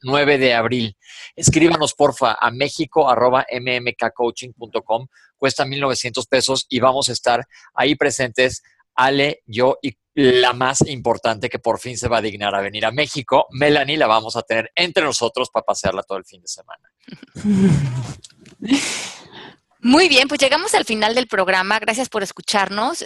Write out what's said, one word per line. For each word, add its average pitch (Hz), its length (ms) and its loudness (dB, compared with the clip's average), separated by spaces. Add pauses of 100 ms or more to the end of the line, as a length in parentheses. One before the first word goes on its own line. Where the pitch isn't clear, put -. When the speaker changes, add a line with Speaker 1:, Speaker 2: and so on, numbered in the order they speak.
Speaker 1:
nueve 143 360 2
de 131 160 4
abril. 117 420 -2 (400)
Escríbanos, 156 600 2
porfa, - 440 2
a 117 120 0
mexico 139 580 -2
arroba 127 400 2
M 123 260 -4
M 120 200 -4
K 113 160 -2
coaching 120 420 -6
punto 113 280 -8
com. 117 260 -4 (280)
Cuesta 135 300 -2
mil 139 160 -8
novecientos 127 440 -4
pesos 131 440 0
y 127 100 -2
vamos 131 300 2
a - 20 -8
estar 120 340 0 (280)
ahí 135 220 0
presentes, 127 680 0 (320)
Ale, 139 500 0
yo 123 360 0
y 135 160 -8 (160)
la 127 400 4
más 127 340 0
importante 117 600 -2
que 117 100 -8
por 113 200 -2
fin 123 180 -12
se 120 100 -4
va 117 120 0
a - 20 -4
dignar 101 340 -4
a 98 60 -2
venir 101 240 -4
a 113 60 0
México, 143 600 0
Melanie, 147 460 2
la 143 100 2
vamos 110 300 0
a 117 40 -4
tener 113 320 -4
entre 175 300 0
nosotros 123 460 -2
para - 160 -4
pasearla 95 380 -4
todo 98 140 -10
el 92 60 -12
fin 95 180 -20
de 87 60 -20
semana. - 460 -18 (420)
Speaker 2:
<laughs> 185 1800 -2 (600)
Muy 311 280 6
bien, 262 180 4
pues 294 140 -2
llegamos 302 320 0
al 403 100 2
final 220 320 -2
del 247 120 -2
programa. 190 520 0
Gracias 226 300 -4
por 214 120 -6
escucharnos. 208 840 -4